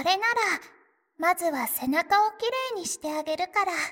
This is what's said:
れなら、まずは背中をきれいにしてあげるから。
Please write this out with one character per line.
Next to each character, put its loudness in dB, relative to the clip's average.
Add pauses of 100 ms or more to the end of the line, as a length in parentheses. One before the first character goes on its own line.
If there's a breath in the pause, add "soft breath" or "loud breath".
れ 4
な 2
ら、 0 (560)
ま 4
ず -4
は 0
背 -4
中 4
を -2
き -10
れ 0 (260)
い -6
に -6
し -6
て -6
あ -4
げ -4
る -2
か 0
ら。 -2 (180)